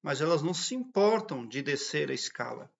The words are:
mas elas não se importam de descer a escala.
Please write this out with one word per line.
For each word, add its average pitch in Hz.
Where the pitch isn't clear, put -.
mas 143
elas 160
não 175
se -
importam 214
de 123
descer 143
a 135
escala. 120